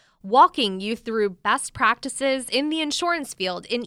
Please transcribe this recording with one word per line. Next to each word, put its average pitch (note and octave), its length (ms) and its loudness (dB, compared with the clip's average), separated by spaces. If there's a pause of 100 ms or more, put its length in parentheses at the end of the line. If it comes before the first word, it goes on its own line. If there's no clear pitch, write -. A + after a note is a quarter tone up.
(240)
walking A3 560 4
you G#3+ 160 -4
through A3 340 -2
best G#3 460 -4
practices C4 760 -2
in C#4+ 200 -2
the D#4+ 120 -2
insurance D#4 540 -4
field F3+ 320 -6
in A#3+ 180 -4